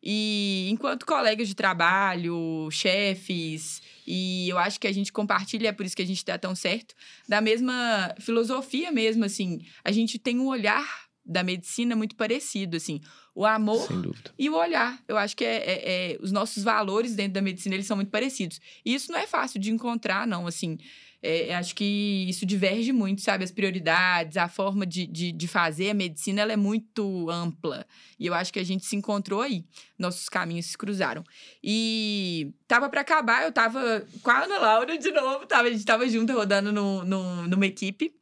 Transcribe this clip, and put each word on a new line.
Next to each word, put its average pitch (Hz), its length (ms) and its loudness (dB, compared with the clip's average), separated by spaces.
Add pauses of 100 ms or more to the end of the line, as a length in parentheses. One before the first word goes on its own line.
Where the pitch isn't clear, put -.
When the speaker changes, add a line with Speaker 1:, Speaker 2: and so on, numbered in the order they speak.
Speaker 1:
e 202 680 0
enquanto 247 360 -4
colegas 233 420 2
de 196 60 -6
trabalho, 170 1160 0
chefes, 185 1080 -2 (260)
e 185 420 -2
eu 180 100 0
acho 185 200 2
que - 80 -4
a 196 60 2
gente 196 200 -2
compartilha, 208 560 0
é 208 40 0
por 202 140 -6
isso 180 100 -6
que 196 60 -4
a 180 40 -2
gente 180 180 -4
dá 180 140 -2
tão 185 160 -4
certo, 190 400 -4 (320)
da 208 140 4
mesma 226 800 2
filosofia 262 720 0
mesmo, 220 320 2
assim, 190 360 -2 (220)
a - 80 0
gente 226 280 2
tem 240 200 0
um 262 80 0
olhar 254 580 0 (200)
da 180 180 0
medicina 185 540 -2
muito 220 200 -2
parecido, 214 600 -2
assim, 156 240 -6 (340)
o 196 120 0
amor 220 420 2
Speaker 2:
Sem 180 140 -2
dúvida. - 360 -8
Speaker 1:
e 277 120 0
o 311 60 -2
olhar. 277 520 0
Eu 214 80 0
acho 202 180 0
que - 100 -4
é, 226 120 0
é, 180 560 -2
é, - 80 -8
os 196 100 -4
nossos 208 320 -2
valores 214 540 0
dentro 196 160 -2
da 196 100 0
medicina, 190 320 -2
eles 196 120 -4
são 214 100 0
muito 196 140 -2
parecidos. 214 500 -2 (240)
E 233 100 2
isso 277 160 -4
não 339 80 -2
é 415 80 -2
fácil - 320 -2
de 202 140 0
encontrar, 226 540 -2
não, 180 200 -2
assim, 165 300 -4 (460)
é, 165 320 0
acho 175 200 -4
que 202 540 0
isso 185 160 -4
diverge 202 480 2
muito, 196 300 0
sabe? 190 200 0
As 180 80 -4
prioridades, 180 840 2
a 175 100 2
forma 196 380 -2
de, 175 220 -4
de, 170 260 -4
de 165 160 -4
fazer 170 420 0
a 208 40 0
medicina, 196 480 0
ela 220 100 2
é 220 40 0
muito 202 760 0
ampla. 170 560 -4 (340)
E - 60 -4
eu 175 80 -2
acho 180 180 -2
que - 80 -4
a 185 40 -2
gente 190 200 -4
se - 100 -4
encontrou 202 460 -2
aí, 233 240 -2 (340)
nossos 180 300 -4
caminhos 170 380 -2
se - 100 -8
cruzaram. 185 480 -4 (380)
E 208 920 0 (160)
tava 262 220 4
pra 285 100 0
acabar, 277 440 4
eu 320 80 0
tava 226 540 2 (160)
com 247 80 2
a 262 140 6
Ana 381 140 -2
Laura 240 400 6
de 302 120 0
novo, 269 360 0
tava, 240 220 6
a 247 40 2
gente 208 140 -2
tava 233 200 4
junto 226 280 2
rodando 202 360 2
no, 196 360 0
no, 180 420 -2
numa 190 180 4
equipe. 196 560 -4